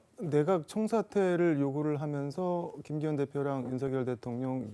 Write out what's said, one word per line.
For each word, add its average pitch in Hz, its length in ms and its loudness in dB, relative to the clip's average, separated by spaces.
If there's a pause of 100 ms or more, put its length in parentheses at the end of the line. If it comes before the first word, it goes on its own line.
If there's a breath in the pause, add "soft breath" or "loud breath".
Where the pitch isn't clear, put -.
(220)
내각 151 480 2
총사퇴를 190 920 2
요구를 143 420 0
하면서 156 720 -2 (120)
김기현 151 320 -2
대표랑 139 520 -2
윤석열 127 360 -2
대통령 123 680 -4